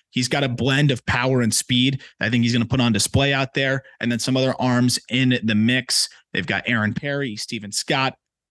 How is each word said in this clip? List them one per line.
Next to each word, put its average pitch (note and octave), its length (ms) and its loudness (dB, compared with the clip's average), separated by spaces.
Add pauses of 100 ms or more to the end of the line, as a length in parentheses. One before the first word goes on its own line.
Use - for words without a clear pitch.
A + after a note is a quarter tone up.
He's B2 180 -2
got C#3+ 160 0
a C3+ 60 0
blend C3+ 420 2
of A#2+ 140 -4
power C3 360 0
and A2+ 120 0
speed B2+ 480 0 (180)
that - 60 -2
I A2 40 0
think A#2 140 2
he's A#2 80 2
gonna A#2 140 0
put C3 160 0
on A#2+ 100 4
display C#3 420 2
out C3+ 200 -2
there. C3+ 300 -2 (180)
And A#2 100 -2
then A#2 80 -2
some B2+ 160 -2
other C3 240 2
arms B2 400 2 (100)
in B2+ 320 2
the A2 140 0
mix. B2 540 0 (240)
They've G2 120 -2
got G2 220 -4
Aaron G#2+ 260 0
Perry, C#3 440 -6
Steven G#2 340 -10
Scott, C3+ 440 -2 (360)